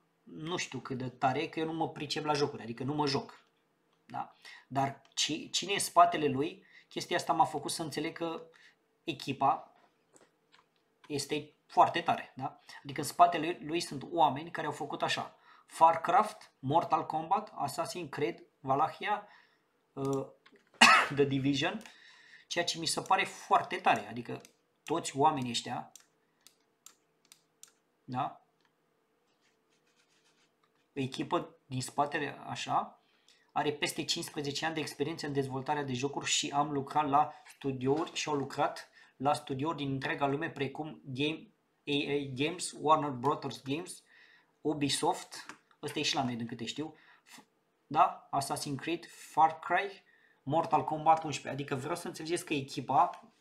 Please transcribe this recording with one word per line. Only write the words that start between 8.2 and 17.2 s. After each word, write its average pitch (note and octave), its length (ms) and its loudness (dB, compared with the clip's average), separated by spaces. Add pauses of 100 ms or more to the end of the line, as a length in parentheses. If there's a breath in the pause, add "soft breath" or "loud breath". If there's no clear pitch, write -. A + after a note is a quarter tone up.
echipa C#3 680 -2 (1300)
este D3 460 -6 (140)
foarte E3+ 340 4
tare. - 360 0
Da? C3 240 -10 (220 loud breath)
Adică C#3 180 -8
în C#3 60 -4
spatele E3+ 400 6
lui, F3 200 -4
lui E3 140 -2
sunt C#3+ 300 -8
oameni D#3+ 400 2
care D#3+ 160 -6
au D3 60 -2
făcut D3+ 300 -8
așa: - 340 -2 (320 soft breath)
Farcraft, - 880 6
Mortal D#3+ 480 2
Kombat, F3 460 -2 (140)